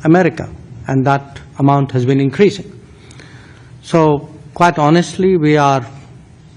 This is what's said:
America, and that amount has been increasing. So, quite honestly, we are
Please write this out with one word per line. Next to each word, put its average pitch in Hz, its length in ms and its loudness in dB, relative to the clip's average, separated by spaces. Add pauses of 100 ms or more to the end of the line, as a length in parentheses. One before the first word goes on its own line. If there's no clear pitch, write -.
America, 165 480 0 (340)
and 135 200 -2
that 139 340 -2 (180)
amount 139 340 0
has 127 120 0
been 135 160 0
increasing. - 600 -2 (1000)
So, 156 460 0 (260)
quite 175 240 0
honestly, 175 580 0
we 151 200 2
are 139 300 0 (720)